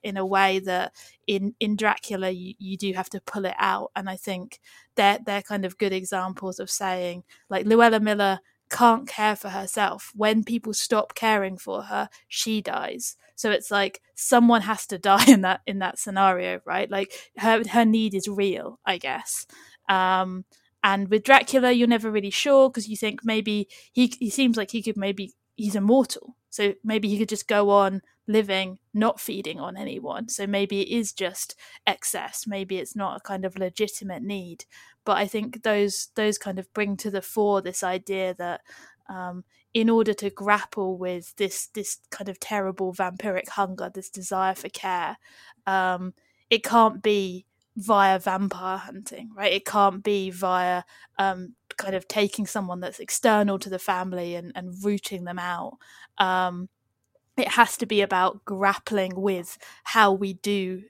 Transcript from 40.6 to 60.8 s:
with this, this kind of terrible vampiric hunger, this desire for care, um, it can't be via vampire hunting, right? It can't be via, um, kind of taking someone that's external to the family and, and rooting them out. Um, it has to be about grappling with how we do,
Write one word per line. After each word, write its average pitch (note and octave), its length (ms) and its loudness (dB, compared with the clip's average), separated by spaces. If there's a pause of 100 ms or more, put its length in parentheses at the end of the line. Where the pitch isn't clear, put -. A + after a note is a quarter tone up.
with F3+ 380 -8
this, G3 320 -4
this - 300 -10 (120)
kind G3 180 -12
of F#3+ 100 -10
terrible F#3+ 540 -4
vampiric F#3 560 -4
hunger, F#3 440 -4
this - 180 -14
desire F#3+ 440 -2
for E3 140 -12
care, F#3 480 -6 (500)
um, F#3 460 -2 (380)
it A#3 120 4
can't A3 400 6
be F#3+ 440 0 (280)
via G3 440 4
vampire F#3 580 -4
hunting, G#3+ 580 -14
right? G3 180 0
It G3 120 -2
can't G3 400 2
be G3 260 -2
via, F3+ 540 -2 (340)
um, F#3+ 360 -4 (240)
kind G3 180 -6
of F3+ 100 -8
taking G3+ 400 -2
someone F3+ 340 -6
that's - 200 -10
external G#3 580 2
to G3 120 -12
the F#3 80 -4
family F3+ 580 -4
and, F3 180 -12
and F3+ 200 -12 (100)
rooting G3+ 400 -4
them F3+ 140 -10
out. F3 400 -6 (400)
Um, F#3 500 0 (680)
it B3 120 0
has - 300 2
to A3+ 80 -4
be G#3 160 2
about F#3+ 420 0
grappling G3 720 -2
with F#3+ 400 -4 (280)
how G#3 280 6
we G3 220 -2
do, F#3+ 560 -4